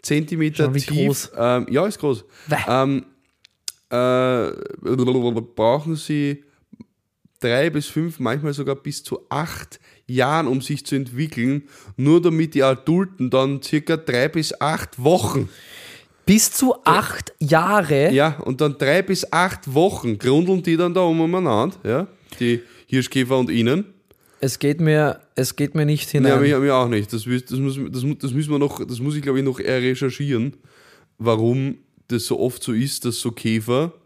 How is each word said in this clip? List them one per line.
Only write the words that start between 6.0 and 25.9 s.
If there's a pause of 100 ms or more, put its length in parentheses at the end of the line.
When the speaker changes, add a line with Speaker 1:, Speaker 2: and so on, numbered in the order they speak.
Speaker 1:
drei
bis
fünf,
manchmal
sogar
bis
zu
acht (300)
Jahren,
um
sich
zu
entwickeln, (340)
nur
damit
die
Adulten
dann
circa
drei
bis
acht
Wochen (760)
Speaker 2:
Bis
zu (100)
acht
Jahre?
Speaker 1:
Ja,
und
dann
drei
bis
acht
Wochen
grundeln
die
dann
da
um
umeinander,
ja, (340)
die (260)
Hirschkäfer
und
ihnen. (560)
Speaker 2:
Es
geht
mir, (160)
es
geht
mir
nicht